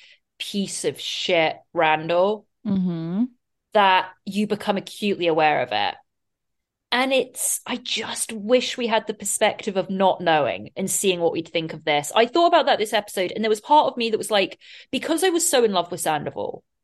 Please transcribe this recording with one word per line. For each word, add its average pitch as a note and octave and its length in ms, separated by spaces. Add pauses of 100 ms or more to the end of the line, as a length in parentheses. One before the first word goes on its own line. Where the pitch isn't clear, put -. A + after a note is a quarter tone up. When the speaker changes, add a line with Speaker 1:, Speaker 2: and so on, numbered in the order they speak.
(380)
Speaker 1:
piece - 480
of C#3+ 140
shit, - 580 (160)
Randall, E3+ 720 (220)
Speaker 2:
Mm-hmm. F3+ 560 (500)
Speaker 1:
that F#3+ 360 (160)
you G3+ 200
become G#3 300
acutely F3+ 520
aware D#3 340
of B2 100
it. G#2 240 (960)
And C4 220
it's, - 520
I B3 120
just - 560
wish A3+ 440
we A#3+ 100
had A3 200
the A3 60
perspective G#3 640
of F#3 120
not F#3+ 320
knowing C#3 540
and F#3+ 160
seeing F#3 300
what E3+ 100
we'd E3 160
think D#3+ 260
of D#3 120
this. D3 300
I A#3 100
thought E4+ 220
about E4 180
that A#3 140
this G#3+ 140
episode, G#3 380
and G#3+ 120
there A3+ 60
was G#3+ 120
part D4 300
of - 60
me A3+ 120
that G#3+ 80
was G3+ 140
like, G3 280 (320)
because D#4 320
I F#4+ 60
was E4+ 180
so B3 160
in G#3+ 80
love F3 200
with F3 100
Sandoval, - 640 (200)